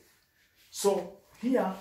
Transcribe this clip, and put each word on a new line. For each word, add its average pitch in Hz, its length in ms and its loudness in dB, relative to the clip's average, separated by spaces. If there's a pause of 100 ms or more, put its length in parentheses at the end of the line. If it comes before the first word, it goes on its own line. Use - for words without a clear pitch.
(680)
So 196 500 0 (220)
here, 214 400 0